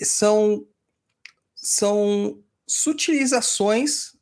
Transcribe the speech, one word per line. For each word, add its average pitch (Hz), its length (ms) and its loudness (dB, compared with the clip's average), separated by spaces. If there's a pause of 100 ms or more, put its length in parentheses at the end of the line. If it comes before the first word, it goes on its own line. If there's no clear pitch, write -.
são, 208 640 2 (920)
são 208 840 0 (280)
sutilizações 269 1500 0